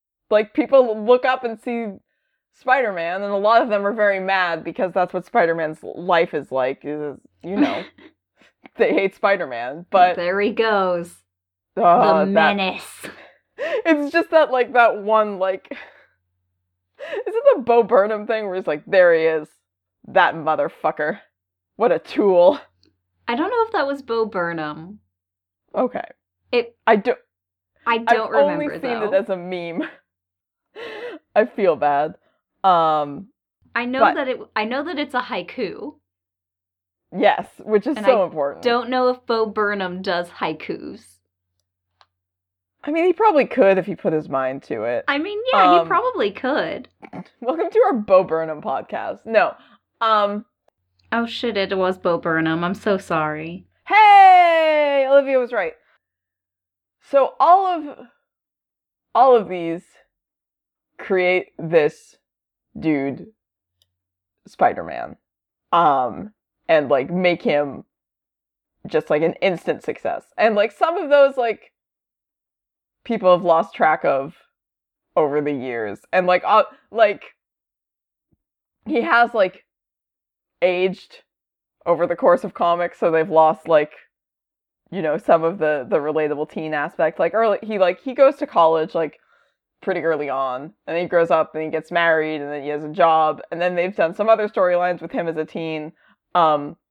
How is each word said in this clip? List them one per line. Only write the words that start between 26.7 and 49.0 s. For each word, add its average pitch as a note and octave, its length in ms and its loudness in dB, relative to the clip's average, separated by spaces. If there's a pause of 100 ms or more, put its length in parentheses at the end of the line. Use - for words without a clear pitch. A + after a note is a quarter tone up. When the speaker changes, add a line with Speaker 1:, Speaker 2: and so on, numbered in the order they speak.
Speaker 1:
I A3+ 80 4
do-, A3 180 0 (720)
Speaker 2:
I A#3 140 -2
don't A3 360 0
Speaker 1:
I've C#4 80 4
only D4 240 -2
Speaker 2:
remember, - 200 -10
Speaker 1:
seen A#3+ 120 -6
Speaker 2:
though. G#3 120 -6
Speaker 1:
it - 20 -4
as G3+ 160 0
a F#3+ 80 -6
meme. F3 500 -8 (640)
<laughs> A4 840 -14
I A3 100 4
feel F3+ 300 -2
bad. D3 400 -2 (480)
Um, D#3+ 640 0 (480)
Speaker 2:
I A#3+ 100 -4
know B3+ 160 -4
Speaker 1:
but A3+ 140 4
Speaker 2:
that C#4+ 120 -6
it, B3 120 -6 (160)
I A3 100 -4
know B3+ 200 -6
that E4 120 -8
it's C#4+ 160 -8
a B3 80 -2
haiku. A3+ 760 -10 (1200)
Speaker 1:
Yes, G3+ 320 0 (120)
which G#3 280 -2
is D4+ 100 -2
Speaker 2:
And G#3+ 100 -8
Speaker 1:
so A#3 160 4
Speaker 2:
I - 20 -2
Speaker 1:
important. D3 380 -6
Speaker 2:
don't A#3+ 260 -2
know B3+ 200 0
if B3+ 180 -4
Bo A3+ 180 0
Burnham G3+ 560 -4
does F3 280 -4
haikus. E3 720 -10 (1800)
Speaker 1:
I C#4+ 60 -8
mean, E4 160 0
he F4+ 80 2
probably F#4 320 2
could G3 320 4
if E3+ 80 -2
he G3 100 -8
put F3 160 -4
his D#3 160 -2
mind C3 360 -4
to A2 220 -6
it. A#2+ 220 -4
Speaker 2:
I C#4+ 120 -2
mean, G#4 180 -8 (160)
yeah, F#4 200 4
Speaker 1:
Um, F4 100 6
Speaker 2:
he E4+ 40 -12
probably F4 440 -2
could. B3+ 560 -6 (520)
Speaker 1:
Welcome D#4 300 -4
to A4 160 0
our F4 80 2
Bo G3+ 300 2
Burnham D#3+ 380 -6
podcast. C3 640 -8